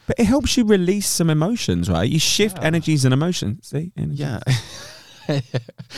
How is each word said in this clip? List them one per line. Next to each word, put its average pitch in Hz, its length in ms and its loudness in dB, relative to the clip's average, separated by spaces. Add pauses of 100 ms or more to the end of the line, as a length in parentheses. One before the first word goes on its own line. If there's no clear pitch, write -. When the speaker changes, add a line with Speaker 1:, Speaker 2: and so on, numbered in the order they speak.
Speaker 1:
But - 120 -2
it 233 60 6
helps 254 300 2
you 247 80 4
release 202 440 2
some 165 220 0
emotions, 156 600 0
right? 90 200 2
You 160 100 2
shift 202 400 0
Speaker 2:
Yeah. - 80 -8
Speaker 1:
energies 156 360 2
and 127 100 4
emotions. 156 540 -2
See? 165 300 -6
Energy. 147 260 -4
Speaker 2:
Yeah. 127 160 -6 (880)
<laughs> 143 120 0 (580)